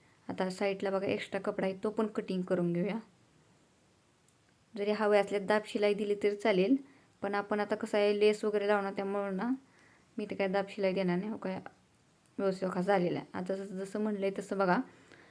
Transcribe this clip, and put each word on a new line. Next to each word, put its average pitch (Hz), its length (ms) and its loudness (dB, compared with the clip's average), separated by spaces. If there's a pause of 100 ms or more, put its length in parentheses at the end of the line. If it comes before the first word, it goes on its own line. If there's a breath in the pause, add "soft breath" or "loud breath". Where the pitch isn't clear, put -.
(280 soft breath)
आता 185 220 -2
साईडला 196 400 -2
बघा 196 180 0
एक्स्ट्रा 208 340 -4
कपडा 202 260 -2
आहे, 190 80 -2
तो 214 140 -2
पण 214 180 0
कटिंग 202 360 -4
करून 180 300 0
घेऊया. 185 240 0 (1800)
जरी 202 180 -2
हवे 208 280 4
असल्यास 202 240 0
दाब 208 220 2
शिलाई 208 280 2
दिली 202 300 -2
तरी 208 120 2
चालेल, 208 400 4 (460 loud breath)
पण 202 140 -2
आपण 202 240 -2
आता 208 160 0
कसं 214 220 -2
आहे 208 220 4
लेस 208 260 4
वगैरे 208 220 0
लावणार, 202 280 2
त्यामुळं 196 420 -2
ना 214 120 -2 (680 soft breath)
मी 214 60 -4
इथे 202 120 -8
काय 196 120 0
दाब 190 220 0
शिलाई 190 240 0
देणार 180 240 2
नाही. 202 120 -2
हो 214 80 -6
काय 190 220 -6 (800)
व्यवस्थित 190 300 0
बघा 185 140 -2
झालेला 180 380 2
आहे. - 140 -10
आता 185 220 -4
जसं, 196 220 -8
जसं 196 240 -6
म्हणलंय 202 380 -2
तसं 196 180 -4
बघा 190 220 4 (520 loud breath)